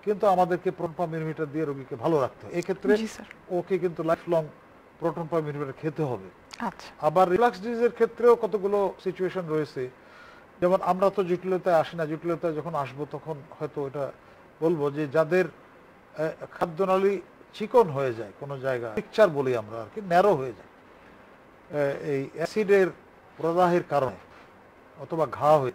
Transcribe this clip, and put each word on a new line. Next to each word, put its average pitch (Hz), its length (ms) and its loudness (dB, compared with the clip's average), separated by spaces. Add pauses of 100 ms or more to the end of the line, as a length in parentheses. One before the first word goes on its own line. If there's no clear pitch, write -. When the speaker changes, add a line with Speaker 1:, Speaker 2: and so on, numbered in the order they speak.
Speaker 1:
কিন্তু 208 220 0
আমাদেরকে 180 440 4
প্রোটন 170 260 -6
পাম্প 165 180 -2
ইনহিবিটর 160 320 -4
দিয়ে 151 180 -4
রোগীকে 139 320 -6
ভালো 147 240 2
রাখতে - 260 -2
হয়। - 80 -12
এক্ষেত্রে 190 420 2
Speaker 2:
জি, 220 100 -2
স্যার। - 520 -8
Speaker 1:
ওকে 180 200 -2
কিন্তু 165 240 -4
লাইফলং 165 420 0 (540)
প্রোটন 165 320 -4
পাম্প 160 180 0
ইনহিবিটর 143 320 -6
খেতে 156 220 -4
হবে। 110 260 -4 (300)
Speaker 2:
আচ্ছা। - 480 -6
Speaker 1:
আবার 175 220 4
রিফ্লাক্স 190 320 2
ডিজিজের 233 320 0
ক্ষেত্রেও 233 440 4
কতগুলো 202 580 -2 (100)
সিচুয়েশন 185 440 -4
রয়েছে, 147 420 -4 (680)
যেমন 180 220 2
আমরা 185 280 2
তো 196 140 -2
জটিলতায় 180 520 0
আসি 156 200 2
না, 165 100 -4
জটিলতায় 165 460 -4
যখন 151 220 -8
আসবো 139 360 -6
তখন 156 240 -10 (240)
হয়তো 147 280 -6
এটা 135 260 -8 (480)
বলবো 156 300 2
যে 147 180 -4
যাদের, 160 360 2
আহ, - 1000 -10 (120)
খাদ্যনালী 190 640 0 (340)
চিকন 214 340 4
হয়ে 135 260 -2
যায় 110 260 -10
কোনো 139 180 -10
জায়গায়, 120 360 -4
পিকচার 208 340 4
বলি 135 280 0
আমরা 110 240 -8
আর 107 140 -12
কি, 220 60 -10
ন্যারো 185 340 4
হয়ে 131 180 -4
যায়, - 160 -18
আহ, - 1400 -8
এই 139 280 -2
অ্যাসিডের 190 520 2 (500)
প্রদাহের 170 540 2
কারণে 131 260 0 (840)
অথবা 156 320 -2
ঘা 147 260 6
হয়ে 127 160 0